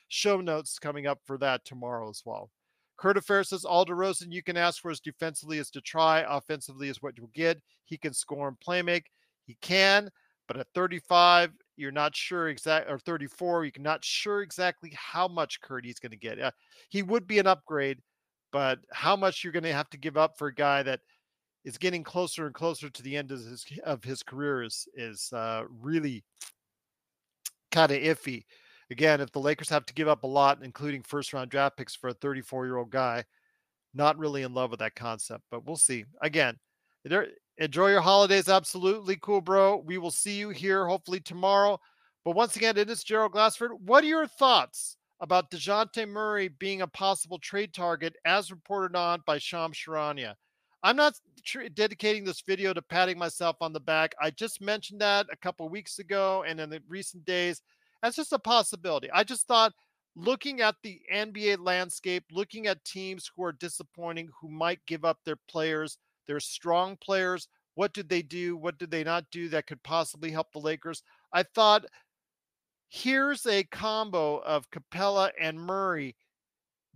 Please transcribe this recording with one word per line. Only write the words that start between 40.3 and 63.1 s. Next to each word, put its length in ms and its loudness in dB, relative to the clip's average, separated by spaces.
you 120 -6
here 360 0
hopefully 320 -2
tomorrow. 640 4
But 120 -2
once 180 4
again, 220 2
it 120 2
is 140 -6
Gerald 300 0
Glassford. 480 2
What 240 8
are 40 0
your 200 2
thoughts 680 4
about 300 2
DeJounte 580 -2
Murray 380 -4
being 360 -6
a 40 -2
possible 520 -2
trade 360 -6
target 400 -4
as 280 2
reported 440 -4
on 300 0
by 120 2
Shams 380 -6
Charania? 580 -6
I'm 140 4
not 180 6
tr-, 300 -8
dedicating 480 0
this 200 -6
video 300 -2
to 100 -6
patting 360 2
myself 420 -2
on 120 -4
the 80 -8
back. 400 2
I 100 0
just 300 -8
mentioned 400 -6
that 320 4
a 40 -14
couple 320 -8
weeks 300 -12
ago 480 0
and 140 -6
in 100 -8
the 180 -10
recent 360 -12
days. 380 -2
That's 140 0
just 180 -6
a 40 2
possibility. 720 0
I 140 4
just 240 -6
thought, 240 6
looking 440 -2
at 220 4
the 180 -14
N 220 -2
B 200 0
A 40 0
landscape, 760 -2
looking 360 -6
at 180 -2
teams 500 -12